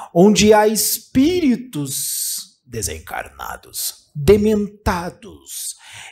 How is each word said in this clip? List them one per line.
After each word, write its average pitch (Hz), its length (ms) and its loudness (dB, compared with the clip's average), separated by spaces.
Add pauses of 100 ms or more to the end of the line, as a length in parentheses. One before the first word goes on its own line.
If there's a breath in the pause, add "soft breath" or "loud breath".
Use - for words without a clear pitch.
(120)
onde 202 400 6
há 214 140 4
espíritos - 2000 -2
desencarnados, - 1500 -12
dementados, 196 1600 -2 (360 loud breath)